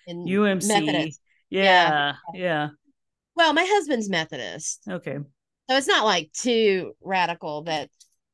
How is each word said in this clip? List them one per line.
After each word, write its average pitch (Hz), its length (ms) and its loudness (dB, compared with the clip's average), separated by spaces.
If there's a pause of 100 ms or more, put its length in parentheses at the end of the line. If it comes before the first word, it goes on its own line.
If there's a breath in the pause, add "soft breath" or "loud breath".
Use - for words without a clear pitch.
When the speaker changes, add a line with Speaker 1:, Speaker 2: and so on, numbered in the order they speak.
Speaker 1:
And 175 220 -10
Speaker 2:
U 196 160 2
M 190 160 2
C. 196 80 -2
Speaker 1:
Methodist. 160 520 0 (280)
Speaker 2:
Yeah, 190 140 -2
Speaker 1:
Yeah. 170 500 4 (220)
Speaker 2:
yeah. 165 340 -2 (680)
Speaker 1:
Well, 320 200 4
my 330 120 2
husband's 294 440 0
Methodist. 156 760 -6
Speaker 2:
Okay. 170 300 -8 (540)
Speaker 1:
So 262 80 4
it's 269 80 0
not, 330 180 2
like, 180 300 0
too 214 640 0
radical 170 600 -4
that, 156 260 -4 (460)